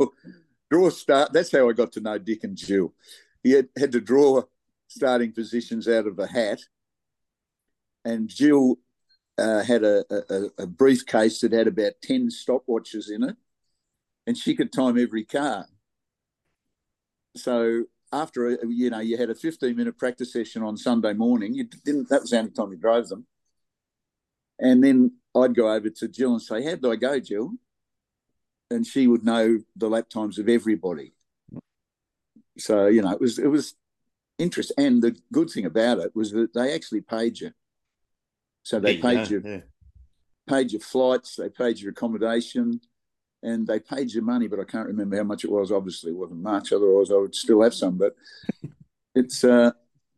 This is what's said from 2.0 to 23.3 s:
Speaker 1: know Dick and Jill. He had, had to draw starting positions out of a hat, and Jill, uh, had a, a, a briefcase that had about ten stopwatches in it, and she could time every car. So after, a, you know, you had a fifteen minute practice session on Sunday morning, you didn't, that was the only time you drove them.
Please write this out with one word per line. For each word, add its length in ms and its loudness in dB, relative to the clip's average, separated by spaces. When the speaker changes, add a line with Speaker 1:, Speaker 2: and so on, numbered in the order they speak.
Speaker 1:
know 160 -6
Dick 260 -8
and 140 -10
Jill. 380 -2
He 80 4
had, 160 6
had 140 0
to 100 0
draw 400 4
starting 460 -2
positions 540 -6
out 200 2
of 100 -8
a 80 -4
hat, 360 -4
and 240 -4
Jill, 500 4
uh, 260 0
had 200 2
a, 260 4
a, 540 -6
a 20 -8
briefcase 760 2
that 100 0
had 160 2
about 340 -2
ten 280 -2
stopwatches 840 -6
in 100 -6
it, 140 -4
and 100 -4
she 200 -4
could 180 -2
time 240 0
every 260 -2
car. 440 -4
So 480 0
after, 360 -4
a, 100 -2
you 220 -2
know, 100 -6
you 180 -4
had 120 -2
a 60 -6
fifteen 400 -4
minute 240 -6
practice 340 -6
session 300 -6
on 120 -6
Sunday 380 0
morning, 400 0
you 120 -4
didn't, 240 -2
that 120 2
was 100 -10
the 80 2
only 120 -4
time 200 -6
you 60 -14
drove 320 2
them. 180 -14